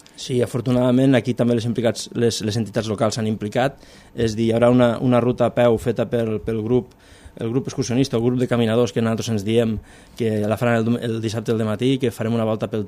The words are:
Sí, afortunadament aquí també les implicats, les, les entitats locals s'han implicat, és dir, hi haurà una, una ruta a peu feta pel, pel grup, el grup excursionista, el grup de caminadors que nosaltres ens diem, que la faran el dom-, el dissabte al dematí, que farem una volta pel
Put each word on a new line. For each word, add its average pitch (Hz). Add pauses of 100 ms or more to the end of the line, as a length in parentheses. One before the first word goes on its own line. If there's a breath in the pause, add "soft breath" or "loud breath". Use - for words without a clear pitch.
(140)
Sí, 123
afortunadament 127
aquí 117
també 120
les 113
implicats, 113
les, 117
les 107
entitats 107
locals 107
s'han 110
implicat, 110 (320 loud breath)
és 113
dir, 113
hi 110
haurà 120
una, 123
una 127
ruta 120
a 110
peu 120
feta 113
pel, 113
pel 113
grup, 123 (420 loud breath)
el 113
grup 120
excursionista, 127
el 113
grup 123
de 123
caminadors 117
que 120
nosaltres 113
ens 101
diem, 113 (400 loud breath)
que 107 (100)
la 107
faran 120
el 110
dom-, 117
el 113
dissabte 113
al 110
dematí, 113
que 123
farem 113
una 113
volta 110
pel 107